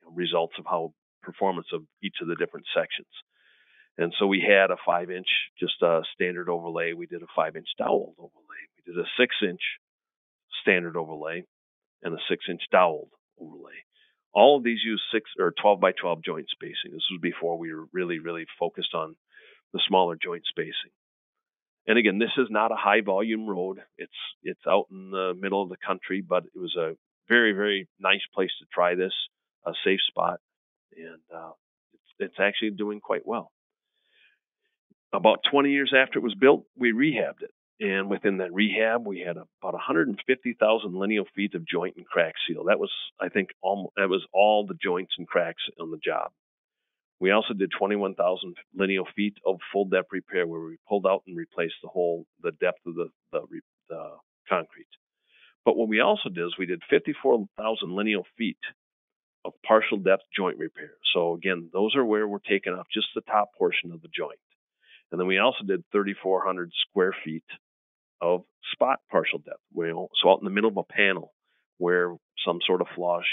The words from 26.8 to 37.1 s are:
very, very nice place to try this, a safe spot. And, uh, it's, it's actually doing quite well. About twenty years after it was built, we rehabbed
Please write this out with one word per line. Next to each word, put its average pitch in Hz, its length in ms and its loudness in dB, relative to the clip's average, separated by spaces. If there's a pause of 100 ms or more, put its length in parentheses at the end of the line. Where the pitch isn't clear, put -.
very, 117 240 6
very 98 360 -2 (100)
nice 98 340 0
place 95 180 0 (100)
to 80 120 -20
try 87 220 2
this, 92 200 0 (520)
a 85 60 -2 (120)
safe 95 220 2
spot. 87 320 -2 (580)
And, 82 240 -18 (140)
uh, 82 180 -16 (420)
it's, - 360 -12
it's - 100 -8
actually 104 320 0
doing 104 280 -6
quite - 260 -4
well. 104 240 -6 (1600)
About 98 280 4 (120)
twenty 139 200 4
years 139 260 2
after 131 220 4
it - 40 0
was 110 120 -2
built, 131 320 6 (100)
we 123 160 2
rehabbed 110 480 0